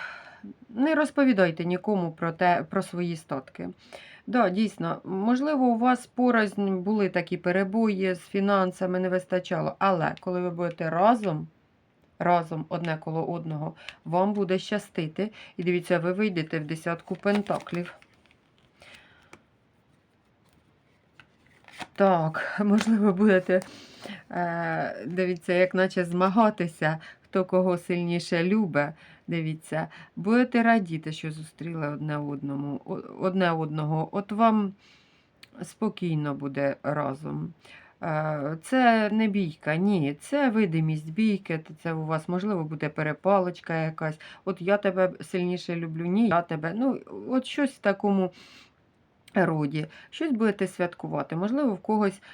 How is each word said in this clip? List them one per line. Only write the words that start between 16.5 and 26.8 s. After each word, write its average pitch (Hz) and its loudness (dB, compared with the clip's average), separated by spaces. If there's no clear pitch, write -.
в 151 -4
десятку 160 -6
пентаклів. 180 -2
Так, 170 2
<laughs> 208 0
можливо, 208 4
будете, 185 4
е, 170 -4
дивіться, 180 -2
як 180 4
наче 185 2
змагатися, 180 2